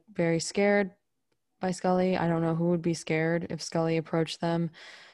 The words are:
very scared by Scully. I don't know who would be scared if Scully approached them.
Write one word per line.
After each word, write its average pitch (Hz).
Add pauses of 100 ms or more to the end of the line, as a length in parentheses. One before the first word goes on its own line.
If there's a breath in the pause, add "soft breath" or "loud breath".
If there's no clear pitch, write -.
(140)
very 165
scared 202 (680)
by 185
Scully. 185
I 165
don't 165
know 165
who 165
would 175
be 170
scared 160
if 165
Scully 165
approached 160
them. 170 (420 loud breath)